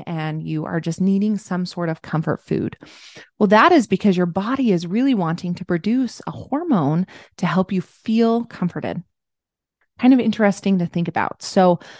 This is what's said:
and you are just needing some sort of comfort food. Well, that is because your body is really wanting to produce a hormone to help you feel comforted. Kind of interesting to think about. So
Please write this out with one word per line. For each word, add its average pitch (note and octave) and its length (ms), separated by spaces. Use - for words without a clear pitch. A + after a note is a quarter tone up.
and D#3 420
you D#3 180
are E3+ 140
just E3 220
needing G3 380
some F3+ 260
sort E3+ 240
of D#3+ 140
comfort - 400
food. - 340
Well, G#3 80
that G#3+ 240
is D4 160
because F#3+ 280
your F3+ 120
body A3 440
is F3 140
really A#3+ 300
wanting F3 400
to F3+ 100
produce A3+ 640
a - 40
hormone F#3 760
to F3+ 100
help F3+ 240
you F#3+ 100
feel A3+ 640
comforted. F3 560
Kind B3+ 160
of C4 60
interesting G3+ 600
to F3 60
think E3+ 220
about. - 340
So F3+ 380